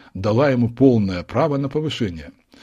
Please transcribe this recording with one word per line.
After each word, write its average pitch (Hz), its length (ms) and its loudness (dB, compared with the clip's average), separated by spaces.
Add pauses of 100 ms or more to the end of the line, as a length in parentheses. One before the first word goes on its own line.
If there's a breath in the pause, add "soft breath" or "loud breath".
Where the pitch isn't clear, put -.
(140 soft breath)
дала 107 360 2
ему 120 200 2
полное 113 540 2
право 143 340 -2
на 139 100 -4
повышение. 101 640 -6 (300 soft breath)